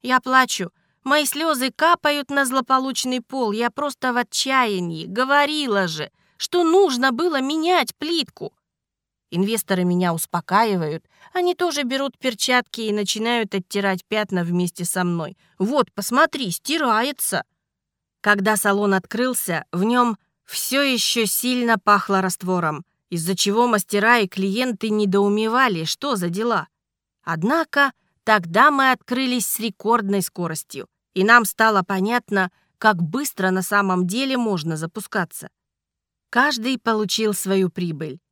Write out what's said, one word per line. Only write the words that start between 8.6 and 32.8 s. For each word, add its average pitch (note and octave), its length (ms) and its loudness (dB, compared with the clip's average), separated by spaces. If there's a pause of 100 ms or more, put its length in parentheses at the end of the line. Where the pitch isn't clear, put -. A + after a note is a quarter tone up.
Инвесторы G3 520 -2
меня F3+ 300 2
успокаивают. E3+ 920 -2 (280)
Они F4+ 220 0
тоже D4+ 280 -2
берут C4+ 340 -4
перчатки B3 640 -2
и G#3+ 120 -2
начинают G#3+ 640 -2
оттирать F#3+ 500 -2
пятна G3+ 380 -2
вместе F3 420 -2
со F#3 180 -2
мной. E3+ 320 -4 (220)
«Вот, A#3+ 360 0
посмотри, C4 580 0
стирается». C4 920 -2 (760)
Когда G#3 340 2
салон G3+ 380 2
открылся, A3 760 -2
в F3 120 -2
нем A#3+ 340 2 (280)
все - 360 -2
еще A#3+ 440 0
сильно A#3+ 520 0
пахло G3 440 2
раствором, F3+ 640 -2 (240)
из-за E3+ 260 -4
чего A3 320 2
мастера A3 520 2
и G3 80 0
клиенты G#3 600 -2
недоумевали, G#3 960 2
что C4+ 300 -4
за F3 140 -4
дела. G3+ 380 -4 (560)
Однако C4 680 0 (320)
тогда G#3+ 480 4
мы C4+ 200 2
открылись B3 560 -2
с - 120 -6
рекордной G#3 600 0
скоростью, - 680 -8 (260)
и F#3+ 100 2
нам A3+ 220 6
стало G#3+ 380 2
понятно, G3+ 680 -2 (260)
как G#3 240 2